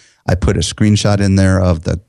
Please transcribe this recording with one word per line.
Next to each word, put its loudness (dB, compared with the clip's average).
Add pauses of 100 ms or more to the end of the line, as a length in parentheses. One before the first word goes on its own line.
(280)
I 0
put -2
a -2
screenshot 0
in 2
there 2
of 0
the -4